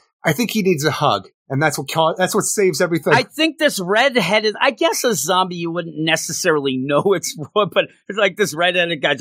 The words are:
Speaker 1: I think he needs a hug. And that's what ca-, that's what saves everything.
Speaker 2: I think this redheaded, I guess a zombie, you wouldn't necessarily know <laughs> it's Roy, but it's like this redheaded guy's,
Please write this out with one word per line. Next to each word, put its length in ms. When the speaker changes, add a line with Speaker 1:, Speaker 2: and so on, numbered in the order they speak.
Speaker 1:
I 100
think 180
he 100
needs 240
a 60
hug. 360
And 140
that's 160
what 100
ca-, 300
that's 160
what 100
saves 380
everything. 320
Speaker 2:
I 80
think 380
this 200
redheaded, 800
I 120
guess 320
a 100
zombie, 440
you 140
wouldn't 260
necessarily 800
know 260
<laughs> 100
it's 240
Roy, 100
but 200
it's 80
like 180
this 180
redheaded 480
guy's, 200